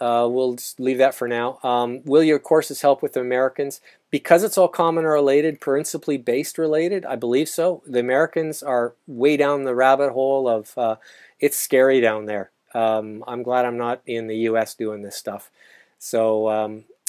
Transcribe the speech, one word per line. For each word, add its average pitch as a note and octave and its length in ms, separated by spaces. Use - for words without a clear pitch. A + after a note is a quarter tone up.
uh, A#2+ 300
we'll B2+ 240
just - 260
leave B2+ 160
that C3 180
for A#2+ 140
now. A#2+ 340
Um, A#2+ 440
will D3+ 180
your D3+ 140
courses D#3 420
help C#3+ 220
with D3 100
the C3 80
Americans? B2+ 640
Because E3+ 320
it's G#3+ 140
all F#3 120
common E3 360
or D#3 80
related, D3 480
principally D3 560
based B2+ 400
related, E3 480
I B2+ 120
believe B2 340
so. E3+ 360
The B2 140
Americans D#3 640
are B2 320
way C#3+ 300
down C#3+ 280
the B2+ 100
rabbit C3+ 380
hole C3+ 360
of, A2 300
uh, A2+ 180
it's C#3+ 200
scary C3+ 420
down G#2+ 240
there. G#2 280
Um, A2 540
I'm A#2+ 140
glad B2 240
I'm A#2+ 100
not A#2+ 300
in A#2 220
the A2 100
U A2+ 180
S A2 180
doing G#2+ 280
this G2+ 120
stuff. - 360
So, A2 500
um, G#2+ 360